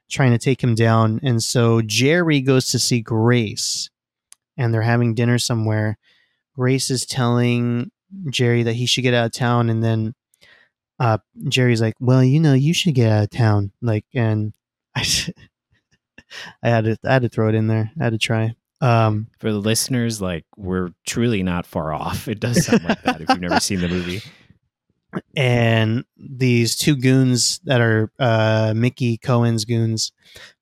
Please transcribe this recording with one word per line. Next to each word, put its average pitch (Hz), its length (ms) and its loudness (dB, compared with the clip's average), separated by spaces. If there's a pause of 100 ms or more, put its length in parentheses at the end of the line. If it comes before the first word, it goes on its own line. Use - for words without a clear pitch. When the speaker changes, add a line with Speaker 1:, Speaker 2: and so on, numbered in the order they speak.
(100)
Speaker 1:
trying 131 220 2
to 113 60 4
take - 240 -2
him 120 120 2
down. 113 480 4
And 120 200 0
so 117 380 2
Jerry 139 600 2
goes 131 300 2
to 120 100 0
see 123 200 0
Grace 113 880 -2 (680)
and 117 180 0
they're 110 80 0
having 117 320 0
dinner 120 240 2
somewhere. 110 580 -2 (580)
Grace 127 340 0
is 127 160 -4
telling 120 840 0 (400)
Jerry 120 320 0
that 113 100 -2
he 120 140 -4
should - 160 0
get 123 100 2
out 120 140 2
of 113 60 -6
town. 120 360 0
And 113 160 0
then, 113 300 0 (840)
uh, 110 200 2 (320)
Jerry's 120 320 2
like, 113 180 0
"Well, 127 240 4
you 135 160 4
know, 147 140 4
you 143 180 2
should 160 220 0
get 113 180 4
out 107 120 2
of - 60 0
town." 104 420 0 (100)
Like, 110 320 -2
and 107 400 -2 (200)
<laughs> - 220 -20
I, - 80 -2 (1600)
I 120 80 -2
had 113 140 2
to, 110 200 0
I - 80 -2
had 131 100 4
to 117 60 0
throw 110 220 0
it 110 40 2
in 110 120 0
there. 110 240 0 (100)
I 127 40 -2
had 117 100 0
to 110 40 -2
try. 113 360 -2 (260)
Um, 113 460 2 (120)
Speaker 2:
For 110 140 -4
the 107 60 -2
listeners, 113 640 -2
like, 90 240 -6 (100)
we're 92 360 -4 (140)
truly 117 360 -2
not 87 240 -2
far 78 260 -6
off. 87 340 -6
It 110 140 -6
does 120 240 0
sound - 200 -2
like - 180 -6
that - 180 -4
if 80 80 -4
you've 90 120 0
never 90 200 -2
seen - 200 -2
the 87 80 -2
movie. 90 380 -6
<laughs> - 60 -20 (1000)
Speaker 1:
And 117 720 0 (140)
these 123 580 0
two 156 200 0
goons 131 680 2
that 131 160 2
are, 110 380 0
uh, 110 580 0
Mickey 120 400 -2
Cohen's 117 480 0
goons 113 480 -2 (500)